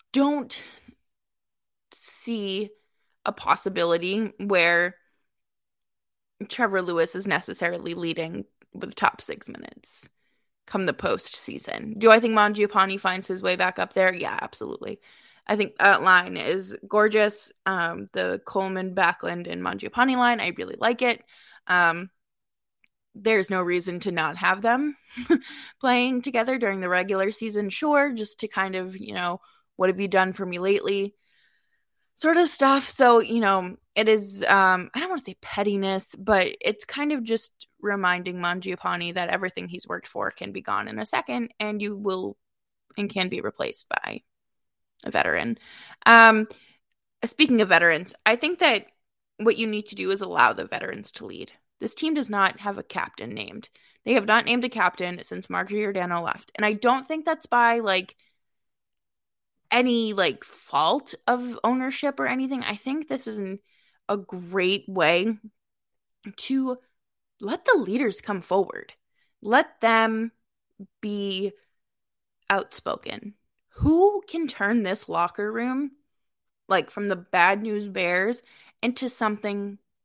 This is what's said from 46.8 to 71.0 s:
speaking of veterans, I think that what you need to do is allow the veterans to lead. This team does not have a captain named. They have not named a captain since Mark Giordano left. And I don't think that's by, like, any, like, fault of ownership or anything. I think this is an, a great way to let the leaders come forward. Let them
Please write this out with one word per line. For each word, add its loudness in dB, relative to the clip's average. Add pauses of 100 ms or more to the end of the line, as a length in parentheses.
speaking 4
of 2
veterans, 4 (120)
I 4
think -4
that 2 (520)
what 2
you -2
need -4
to -16
do -4
is -2
allow 2
the -8
veterans -8
to -14
lead. -14 (280)
This -6
team -2
does -2
not 0
have -6
a -8
captain -10
named. -12 (360)
They 2
have 2
not 4
named 0
a -2
captain -2
since -12
Mark -4
Giordano -4
left. -10
And -2
I 4
don't 0
think -6
that's -4
by, 4
like, -2 (1500)
any, 2
like, 0
fault -2 (120)
of -2
ownership -2
or -2
anything. -4
I -6
think -6
this -6
is -8
an, -6 (500)
a 0
great -2
way 2 (1000)
to -2 (600)
let -6
the 6
leaders -2
come -6
forward. -2 (500)
Let 2
them 2 (680)